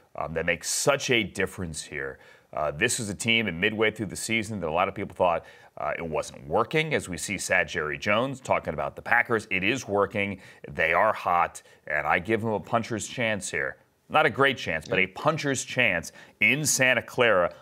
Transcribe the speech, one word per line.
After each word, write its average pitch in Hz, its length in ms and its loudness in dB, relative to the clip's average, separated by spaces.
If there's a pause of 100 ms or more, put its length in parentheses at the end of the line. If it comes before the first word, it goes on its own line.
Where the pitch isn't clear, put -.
(160)
um, 78 200 -6
that 80 100 -2
make 85 180 0
such - 460 0
a 117 140 4
difference 90 580 -4
here. 67 380 -8 (340)
Uh, 73 180 -2
this 104 300 0
is 104 80 -6
a 95 60 -4
team 113 320 0
in 82 120 -4
midway 107 320 2
through 110 140 -6
the 82 100 -10
season 110 460 -4
that 82 60 -4
a 78 40 -2
lot 87 160 2
of 95 80 -6
people 101 180 -8
thought, 85 300 2 (340)
uh, 71 200 -4
it 82 80 -6
wasn't 73 420 -6
working. 139 460 0
As 92 160 -2
we 85 80 -6
see 101 200 -6
Sad 90 300 0
Jerry 76 300 -4
Jones 113 420 0
talking 85 340 -2
about 73 220 -4
the - 60 -14
Packers, 117 500 2
it 92 100 0
is 120 240 -2
working. 101 540 0 (300)
They 80 240 2
are 104 180 4
hot, 87 500 0 (240)
and 73 220 -2
I 87 120 4
give 107 200 0
them 113 120 -2
a 101 100 -2
puncher's 113 460 -4
chance 110 440 -4
here. 67 240 -4 (320)
Not 151 180 4
a 143 40 4
great 127 280 4
chance, 80 300 -4
but 95 120 2
a 92 80 4
puncher's 143 580 -2
chance 98 480 0 (260)
in 131 260 4
Santa 127 360 4
Clara 98 600 4